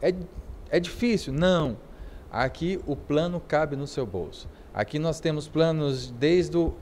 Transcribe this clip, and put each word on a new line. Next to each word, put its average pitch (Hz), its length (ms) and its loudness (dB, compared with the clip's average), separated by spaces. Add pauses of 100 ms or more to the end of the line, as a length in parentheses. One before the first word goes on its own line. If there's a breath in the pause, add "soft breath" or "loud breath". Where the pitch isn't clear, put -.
é, 175 100 4 (580)
é 175 100 4
difícil." 190 520 0
Não. 156 440 4 (540 loud breath)
Aqui 160 560 -2
o 139 100 -2
plano 165 440 0
cabe 147 360 0
no 139 100 -4
seu 135 180 -4
bolso. 90 440 -6 (260 loud breath)
Aqui 107 240 -2
nós 160 220 -2
temos 151 280 -2
planos 151 640 2
desde 156 460 4
o 165 260 2